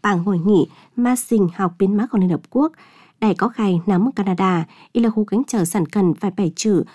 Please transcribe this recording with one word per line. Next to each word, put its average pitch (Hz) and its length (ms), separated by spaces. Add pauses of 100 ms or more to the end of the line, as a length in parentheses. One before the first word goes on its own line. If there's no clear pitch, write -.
bảng 190 220
hội 185 160
nghị, 180 280 (280)
ma 247 200
sinh 214 400
học 180 240
biến 202 180
má 226 140
của 233 60
Liên 185 120
Hợp 156 200
Quốc. 302 220 (480)
Đẩy 214 140
có 196 140
khai 196 380
nắm 196 220
ở 269 80
Canada, 185 500 (260)
y 233 100
là 233 80
khu 214 160
cánh 220 220
trở 196 180
sản 170 200
cần 180 280
phải 190 180
bày 190 240
trừ, 202 280 (120)